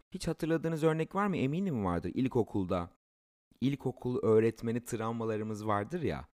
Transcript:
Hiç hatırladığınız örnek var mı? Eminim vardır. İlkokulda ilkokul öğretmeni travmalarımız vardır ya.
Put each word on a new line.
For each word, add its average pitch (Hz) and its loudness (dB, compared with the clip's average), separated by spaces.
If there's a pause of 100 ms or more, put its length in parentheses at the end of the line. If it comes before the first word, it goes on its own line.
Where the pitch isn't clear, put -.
(100)
Hiç - -6
hatırladığınız 160 0
örnek 160 2
var 202 0
mı? 190 0
Eminim 143 0
vardır. 87 0
İlkokulda 98 0 (720)
ilkokul 123 -2
öğretmeni 113 4
travmalarımız 110 -4
vardır 110 0
ya. 76 -4 (100)